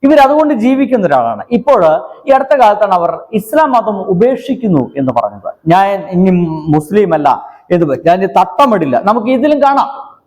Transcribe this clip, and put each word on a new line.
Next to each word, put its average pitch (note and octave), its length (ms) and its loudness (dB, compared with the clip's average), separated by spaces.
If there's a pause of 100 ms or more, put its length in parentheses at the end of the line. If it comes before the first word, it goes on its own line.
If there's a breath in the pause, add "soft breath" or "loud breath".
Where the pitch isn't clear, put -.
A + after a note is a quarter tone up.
ഇവരതുകൊണ്ട് D4 500 4
ജീവിക്കുന്ന B3 540 0
ഒരാളാണ്. A#2 440 -2
ഇപ്പോൾ A#3+ 340 2 (420 loud breath)
ഈ C#4 40 2
അടുത്ത C4+ 240 2
കാലത്താണ് G#3 380 2
അവർ E3+ 260 -2 (140)
ഇസ്ലാം C4+ 380 0
മതം G#3+ 300 -2
ഉപേക്ഷിക്കുന്നു G3 960 -2
എന്ന് C3 140 -2
പറഞ്ഞത്. G#2 420 -6 (140)
"ഞാൻ G3 420 0
ഇനി F#3 200 0 (460)
മുസ്ലിം F#3 380 0
അല്ല" C#3+ 360 -2 (220 loud breath)
എന്ന് E3+ 140 2
പറ-, C3+ 200 -4
"ഞാൻ F3 120 4
ഇനി F#3+ 100 -2 (120)
തട്ടമിടില്ല." F#3+ 640 0
നമുക്ക് A3 240 -2
ഇതിലും C4+ 360 0
കാണാം C#4 260 0 (380)